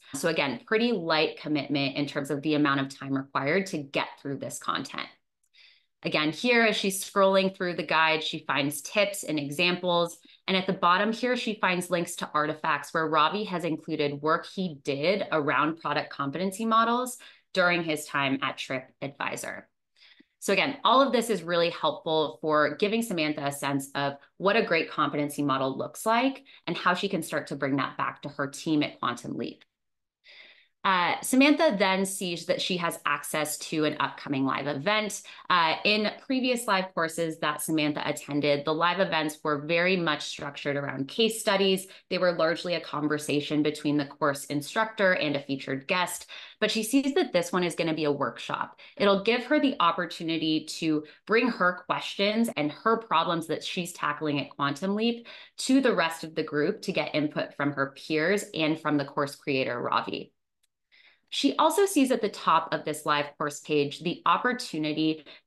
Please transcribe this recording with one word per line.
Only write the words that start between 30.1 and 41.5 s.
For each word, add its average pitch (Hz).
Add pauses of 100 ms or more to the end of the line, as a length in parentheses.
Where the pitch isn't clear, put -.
Uh, 180
Samantha 294
then 190
sees 175
that -
she 180
has 165
access 151
to 156
an 151
upcoming 135
live -
event. 196 (300)
Uh, 170 (100)
in 208 (140)
previous 247
live 190
courses 160
that 151
Samantha 151
attended, 143
the 160
live 170
events 160
were 147
very 170
much 160
structured 143
around 135
case -
studies. 190 (220)